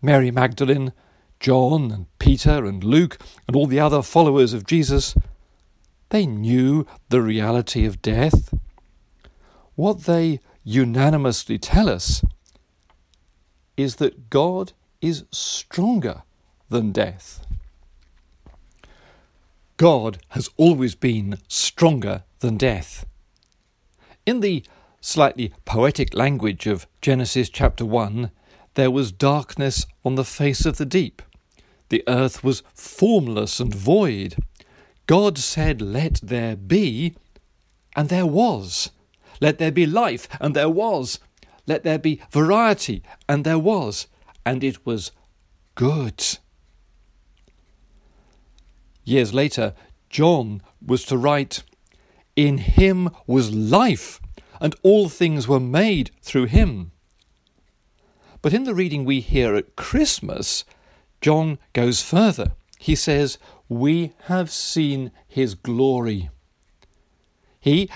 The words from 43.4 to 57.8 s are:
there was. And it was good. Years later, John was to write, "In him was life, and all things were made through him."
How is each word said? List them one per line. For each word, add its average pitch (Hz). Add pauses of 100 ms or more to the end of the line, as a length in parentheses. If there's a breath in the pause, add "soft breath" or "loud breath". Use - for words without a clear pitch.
there 160
was. 160 (360 soft breath)
And 127
it 135
was 113 (600)
good. 131 (2750)
Years 120
later, 123 (360 soft breath)
John 131 (220 soft breath)
was 127
to 135
write, 139 (720 soft breath)
"In 143
him 185 (160 loud breath)
was 120
life, 131 (400 loud breath)
and 156
all 202
things 156
were 135
made 156 (120)
through 127
him." 110 (1500 soft breath)